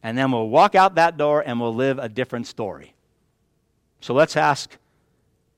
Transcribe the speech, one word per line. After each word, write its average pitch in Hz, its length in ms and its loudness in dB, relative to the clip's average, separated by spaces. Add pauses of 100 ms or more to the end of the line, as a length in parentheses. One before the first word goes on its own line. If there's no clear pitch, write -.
And 113 120 -6
then 131 160 0
we'll 113 180 -2
walk 180 260 4
out 190 200 4
that 170 220 2
door 147 260 0
and 120 160 -6
we'll 117 140 -4
live 131 240 0
a 127 100 -10
different 117 380 -8
story. 90 480 -12 (1080)
So - 120 -8
let's 151 240 2
ask 151 400 -2 (800)